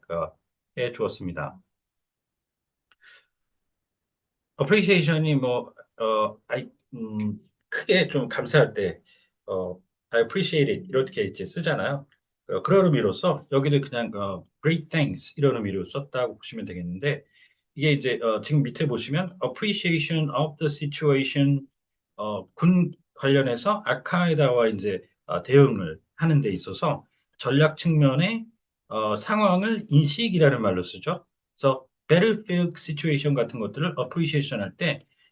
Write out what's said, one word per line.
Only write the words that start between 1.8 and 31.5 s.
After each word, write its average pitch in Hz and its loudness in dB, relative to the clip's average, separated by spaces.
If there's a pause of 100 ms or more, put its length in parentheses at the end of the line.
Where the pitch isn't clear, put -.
appreciation이 160 4
뭐, 123 -2 (260)
어, 110 0 (100)
아이, 127 -6 (260)
음, 107 -4 (300)
크게 - 2
좀 135 -2
감사할 120 2
때, 98 -4 (460)
어, 92 -6 (320)
"I 117 2
appreciate 143 0
it." 95 -6
이렇게 131 -2
이제 95 -8
쓰잖아요. 143 -4 (440)
어, 95 -2
그런 185 6
의미로서 143 2 (100)
여기도 139 2
그냥, 117 -6
어, 98 -6 (160)
"great 165 -2
thanks." 135 -4
이런 139 2
의미로 98 -4
썼다고 127 -6
보시면 110 -12
되겠는데 92 -6 (520)
이게 147 0
이제, 127 -2
어, 110 0
지금 147 0
밑에 120 -4
보시면 135 -4
appreciation 165 -2
of 151 -2
the 160 -2
situation, 143 0 (500)
어, 104 -6
군 180 2 (240)
관련해서 135 0
알카에다와 143 2
이제, 98 -4 (240)
어, 87 -4
대응을 113 4 (160)
하는 156 2
데 113 0
있어서 - -4 (320)
전략 151 2
측면의, 165 2 (440)
어, 107 -2
상황을 208 0
인식이라는 156 4
말로 92 0
쓰죠. 156 -8 (320)